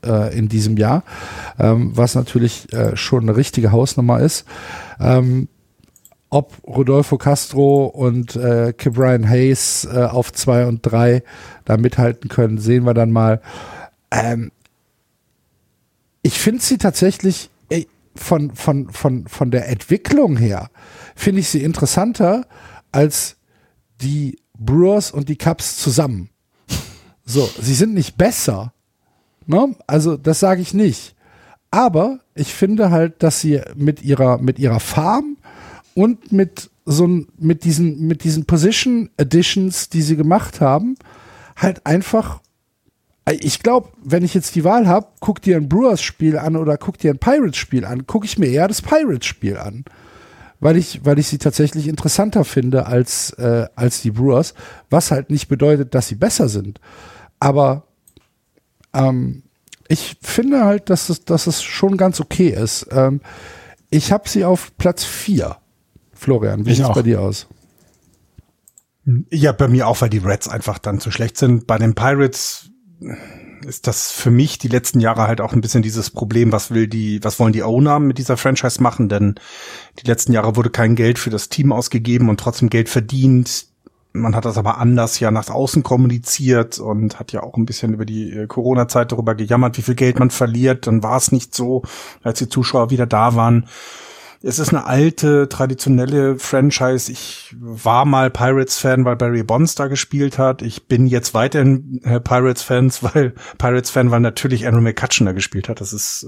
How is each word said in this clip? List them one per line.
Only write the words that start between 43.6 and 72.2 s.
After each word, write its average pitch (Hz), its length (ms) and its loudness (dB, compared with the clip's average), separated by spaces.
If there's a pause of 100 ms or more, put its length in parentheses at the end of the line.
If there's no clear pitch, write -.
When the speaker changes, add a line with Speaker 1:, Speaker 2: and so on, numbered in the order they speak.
Speaker 1:
glaub, 240 320 0 (100)
wenn 165 200 0
ich 180 120 0
jetzt 180 200 -2
die 160 100 0
Wahl 214 220 4
hab, 185 340 0
guck - 200 -2
dir 180 160 2
ein 147 120 -2
Brewers-Spiel 170 720 0
an 160 180 -2
oder 151 200 0
guck - 220 -8
dir 156 120 2
ein 139 80 -2
Pirates-Spiel 185 680 0
an, 123 200 -8
guck 214 200 -2
ich - 120 -6
mir 165 100 2
eher 151 200 2
das 214 140 -6
Pirates-Spiel 160 760 -2
an. 110 280 -12 (760)
Weil 160 160 4
ich, - 280 -2
weil 143 140 4
ich 147 100 0
sie 147 100 -4
tatsächlich 151 500 -2
interessanter 190 560 0
finde 127 420 0
als, 123 460 -2
äh, 117 420 -2
als 120 280 -2
die 120 100 -2
Brewers, 127 420 0 (360)
was 160 200 2
halt 143 200 -2
nicht 151 180 -2
bedeutet, 143 460 2
dass 127 140 0
sie 110 60 -10
besser 156 340 0
sind. 104 320 -6 (600)
Aber, 139 440 2 (1080)
ähm, 127 480 0 (460)
ich - 340 -4
finde 262 420 2
halt, 202 240 2
dass 180 220 0
es, - 140 -6
dass - 220 0
es - 160 -2
schon 196 360 0
ganz 185 220 2
okay - 280 0
ist. - 420 -4
Ähm, 135 300 2 (680)
ich 151 220 2
hab 208 160 0
sie 196 160 0
auf 180 340 -2
Platz 175 260 0
vier. 104 520 -4 (580)
Florian, 107 500 -2
wie 120 60 2
Speaker 2:
Ich 117 60 4
Speaker 1:
sieht's 135 120 2
Speaker 2:
auch. 104 60 0
Speaker 1:
bei 123 80 2
dir 113 180 2
aus? 98 260 -6 (1800)
Speaker 3:
Ja, 147 220 4
bei 131 160 2
mir 127 180 4
auch, 113 140 0
weil 120 80 2
die 107 100 0
Reds 98 300 -2
einfach 107 300 -6
dann 104 220 -6
zu 113 100 -8
schlecht 113 260 -4
sind. 123 300 2
Bei 113 100 2
den 110 180 2
Pirates 135 760 -2 (960)